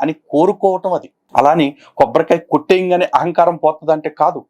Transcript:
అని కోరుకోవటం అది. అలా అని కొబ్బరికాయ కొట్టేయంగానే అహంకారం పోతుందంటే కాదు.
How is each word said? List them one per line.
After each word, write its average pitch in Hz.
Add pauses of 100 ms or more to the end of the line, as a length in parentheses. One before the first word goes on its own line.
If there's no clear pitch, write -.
అని 156
కోరుకోవటం 185
అది. - (260)
అలా 139
అని 151 (200)
కొబ్బరికాయ 139
కొట్టేయంగానే 180
అహంకారం 170
పోతుందంటే 156
కాదు. 151